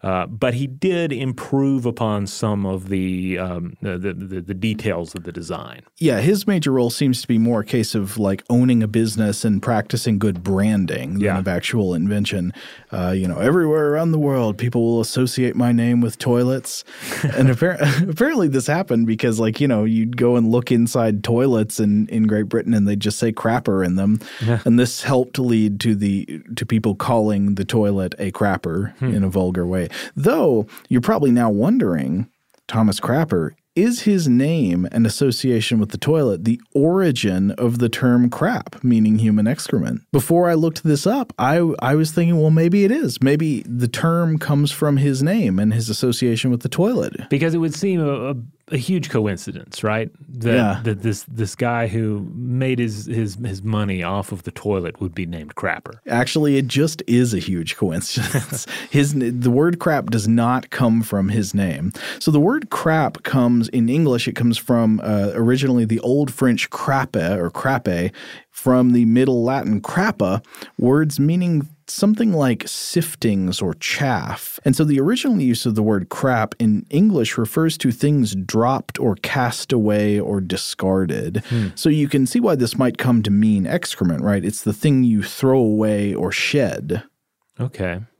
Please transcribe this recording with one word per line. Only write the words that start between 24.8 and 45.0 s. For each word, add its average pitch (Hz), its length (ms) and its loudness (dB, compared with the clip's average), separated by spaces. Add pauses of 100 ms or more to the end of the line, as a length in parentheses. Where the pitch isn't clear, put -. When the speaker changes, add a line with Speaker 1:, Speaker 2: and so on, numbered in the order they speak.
Speaker 2:
helped 127 380 0
lead 110 420 2
to 110 140 2
the, 98 460 -2 (140)
to 113 100 -6
people 110 280 0
calling 104 640 0
the 95 100 -4
toilet 101 540 0
a 98 120 -4
crapper 95 680 -2
Speaker 1:
Hmm. 131 80 -2
Speaker 2:
in 110 160 0
a 95 60 2
vulgar 92 360 0
way. 90 240 -2 (260)
Though 151 520 2 (220)
you're 123 120 2
probably 147 300 2
now 120 180 4
wondering, 101 800 0 (380)
Thomas 110 320 2
Crapper, 117 520 0 (220)
is 240 280 0
his 190 260 2
name 123 640 2
and 113 140 2
association 117 760 0
with 101 100 0
the - 80 -10
toilet 131 460 0
the 113 160 0 (140)
origin 139 800 2
of 120 280 -2
the 120 100 2
term 123 400 4
crap, - 540 -4
meaning 110 360 4
human 107 280 2
excrement? 92 540 -2 (100)
Before 170 380 2
I 170 60 2
looked 160 280 0
this 151 240 2
up, 247 320 0
I, 139 180 2 (220)
I 135 160 2
was 156 160 2
thinking, 170 280 2
well, 156 120 4
maybe 170 320 4
it 196 80 4
is. 262 300 -2
Maybe 147 440 2
the 120 220 -2
term 165 520 0
comes 143 320 0
from 147 260 0
his 139 260 2